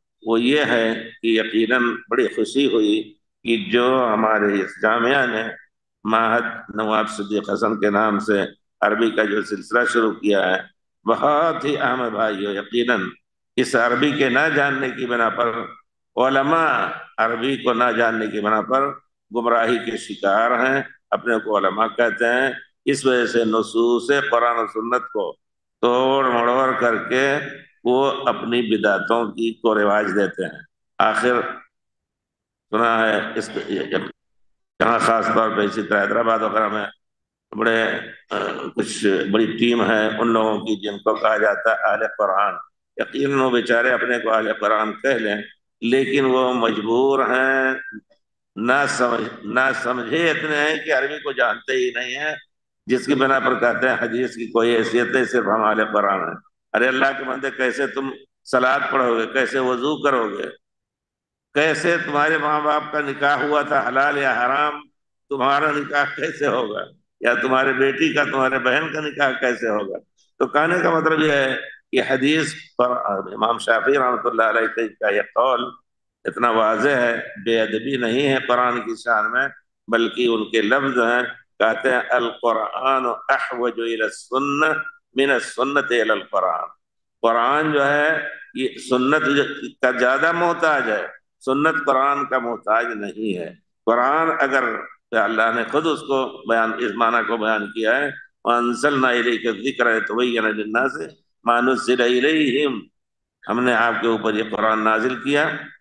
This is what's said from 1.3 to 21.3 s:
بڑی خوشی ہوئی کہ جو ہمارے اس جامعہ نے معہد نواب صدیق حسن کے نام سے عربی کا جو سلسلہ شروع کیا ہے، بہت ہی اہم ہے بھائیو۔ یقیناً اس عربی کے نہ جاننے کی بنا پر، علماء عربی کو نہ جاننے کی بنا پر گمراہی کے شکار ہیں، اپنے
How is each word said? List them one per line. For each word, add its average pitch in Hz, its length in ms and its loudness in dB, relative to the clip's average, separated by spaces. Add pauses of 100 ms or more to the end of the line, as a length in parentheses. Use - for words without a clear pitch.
بڑی 120 180 2
خوشی 117 460 0
ہوئی 107 400 0 (300)
کہ 110 280 -2
جو 123 420 2
ہمارے 107 500 2
اس - 180 -12
جامعہ 120 440 2
نے 113 180 -2 (600)
معہد 110 720 0
نواب 107 340 0
صدیق 101 400 -4
حسن 104 300 0
کے 104 100 2
نام 104 300 2
سے 101 260 0 (360)
عربی 107 300 2
کا 110 120 0
جو 104 180 -2
سلسلہ 104 380 -4 (140)
شروع 110 180 2
کیا 95 440 0
ہے، 92 60 -2 (460)
بہت 147 580 0
ہی 147 120 -2
اہم 127 260 -2
ہے 120 60 -4
بھائیو۔ 104 420 -2
یقیناً 113 500 0 (540)
اس 127 200 0
عربی 123 360 2
کے 139 180 2
نہ 143 260 2
جاننے 139 340 0
کی 127 160 -8
بنا 117 240 0
پر، 117 220 -2 (640)
علماء 135 720 2 (300)
عربی 117 400 0
کو 123 160 0
نہ 120 240 2
جاننے 113 300 0
کی 107 120 -4
بنا 107 220 2
پر 135 300 0 (440)
گمراہی 117 560 0
کے 110 60 -6
شکار 101 540 0
ہیں، 131 300 0 (280)
اپنے 110 300 0